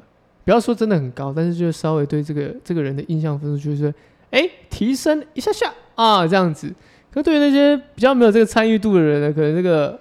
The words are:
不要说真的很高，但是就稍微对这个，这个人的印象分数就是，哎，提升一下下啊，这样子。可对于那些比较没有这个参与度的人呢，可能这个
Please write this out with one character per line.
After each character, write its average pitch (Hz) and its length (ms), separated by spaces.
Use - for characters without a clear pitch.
不 180 60
要 233 80
说 240 140
真 220 140
的 202 80
很 131 160
高， 139 240
但 165 100
是 175 120
就 170 140
稍 160 240
微 147 100
对 151 160
这 151 100
个， 147 320
这 175 120
个 160 80
人 139 120
的 139 120
印 160 120
象 151 200
分 147 180
数 147 140
就 143 40
是， 147 160
哎， 294 180
提 240 260
升 302 380
一 262 80
下 427 100
下 427 220
啊， 214 320
这 180 80
样 175 180
子。 147 180
可 294 120
对 320 140
于 - 20
那 285 120
些 285 240
比 - 60
较 262 120
没 247 100
有 220 80
这 220 60
个 226 80
参 220 240
与 220 80
度 208 160
的 175 80
人 147 180
呢， 147 140
可 156 80
能 151 140
这 180 80
个 160 380